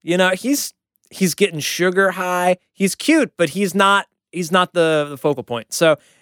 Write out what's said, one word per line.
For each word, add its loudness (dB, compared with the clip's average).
You -2
know, 4
he's, -4
he's -2
getting 0
sugar 0
high. 0
He's -2
cute, 2
but 0
he's -4
not, 2
he's -8
not 0
the, 2
the -12
focal -2
point. -10
So 2